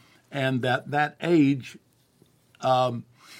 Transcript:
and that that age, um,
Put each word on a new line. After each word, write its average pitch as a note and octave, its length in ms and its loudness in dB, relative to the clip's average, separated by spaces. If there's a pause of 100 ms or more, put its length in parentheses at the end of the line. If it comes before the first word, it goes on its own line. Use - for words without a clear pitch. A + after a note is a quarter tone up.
(320)
and C3 300 -2
that B2+ 300 -2
that D3 300 -2
age, C#3+ 560 2 (840)
um, B2+ 440 0 (340)